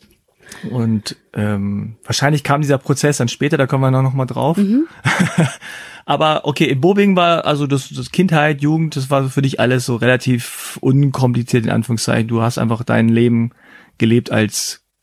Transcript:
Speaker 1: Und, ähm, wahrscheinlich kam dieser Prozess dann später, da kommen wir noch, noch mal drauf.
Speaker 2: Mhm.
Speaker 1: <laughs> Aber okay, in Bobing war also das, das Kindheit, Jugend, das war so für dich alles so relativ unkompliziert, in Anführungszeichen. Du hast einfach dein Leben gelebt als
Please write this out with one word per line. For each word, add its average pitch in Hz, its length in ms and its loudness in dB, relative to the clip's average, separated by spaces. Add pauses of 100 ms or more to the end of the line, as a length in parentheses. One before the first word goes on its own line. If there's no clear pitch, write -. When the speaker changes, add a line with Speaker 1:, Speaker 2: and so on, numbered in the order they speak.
(720)
Speaker 1:
Und, 113 460 -2 (180)
ähm, 104 680 -4
wahrscheinlich 143 400 0
kam 143 180 0
dieser 139 160 2
Prozess 143 400 0
dann 123 100 0
später, 147 300 -2
da 135 100 0
kommen 135 160 0
wir 131 80 2
noch, 131 120 2
noch 131 100 0
mal 131 120 -2
drauf. 127 320 -2
Speaker 2:
Mhm. 220 300 2 (160)
Speaker 1:
<laughs> - 1000 -2
Aber 156 400 0
okay, 147 200 0
in 127 160 0
Bobing 196 340 4
war 170 300 2
also 147 220 0
das, 135 220 -2
das 131 220 -10
Kindheit, 151 500 2
Jugend, 156 340 0
das 135 140 -4
war 139 140 2
so 131 60 -2
für 139 120 -2
dich 135 180 0
alles 127 260 2
so 123 100 -2
relativ 123 880 -2
unkompliziert, 131 840 2
in - 60 -2
Anführungszeichen. 113 560 -2
Du 117 140 0
hast 117 160 0
einfach 117 260 -2
dein 113 240 0
Leben 117 440 2 (460)
gelebt 117 340 2
als - 520 -2 (200)